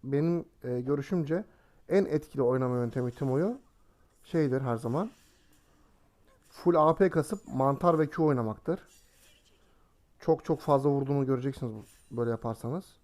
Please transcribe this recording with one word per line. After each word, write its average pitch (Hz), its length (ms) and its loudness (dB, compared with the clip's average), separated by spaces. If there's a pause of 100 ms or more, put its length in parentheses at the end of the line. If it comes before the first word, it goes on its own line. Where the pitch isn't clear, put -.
benim, 160 400 0 (180)
e, 123 180 -4
görüşümce 147 640 -2 (440)
en 196 160 4
etkili 147 380 -2
oynama 127 340 2
yöntemi 120 360 -2
Timo'yu 151 460 -2 (640)
şeydir 139 360 0
her 123 160 -2
zaman. 131 340 -4 (1400)
Full - 260 0
A 156 200 6
P 190 160 2
kasıp - 380 -4
mantar 139 500 2
ve 151 120 0
Q 170 120 -2
oynamaktır. 127 580 0 (1400)
Çok 160 240 0
çok 156 160 -2
fazla 139 300 2
vurduğunu 139 360 0
göreceksiniz 131 480 -4
bu, 107 100 -14 (320)
böyle 117 140 0
yaparsanız. 117 720 -6